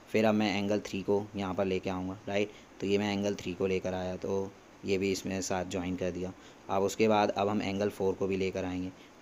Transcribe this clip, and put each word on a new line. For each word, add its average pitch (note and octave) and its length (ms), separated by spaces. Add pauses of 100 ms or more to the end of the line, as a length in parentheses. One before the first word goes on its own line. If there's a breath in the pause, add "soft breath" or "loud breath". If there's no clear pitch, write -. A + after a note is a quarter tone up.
(120)
फिर A2 140
अब G#2+ 100
मैं G#2+ 220
एंगल G2+ 220
थ्री G2 220
को G2+ 220 (120)
यहाँ F#2+ 180
पर G2 120
लेके F#2 240
आऊँगा, F#2 280 (100)
राइट। G2+ 240 (280 loud breath)
तो F#2+ 80
ये G2+ 100
मैं G2+ 160
एंगल G2+ 220
थ्री F2+ 180
को F#2+ 140
लेकर F#2 260
आया, F#2 220
तो G2 360 (340)
ये G2 120
भी G2 140
इसमें F#2+ 300
साथ F#2 240
ज्वाइन F#2 300
कर F2+ 160
दिया। F2+ 220 (360 loud breath)
अब G2 140
उसके G#2+ 240
बाद G#2 220
अब G2+ 180
हम G#2 140
एंगल G2 280
फ़ोर F#2+ 240
को G2 140
भी F#2+ 100
लेकर F#2 280
आएंगे। F2+ 260 (300 loud breath)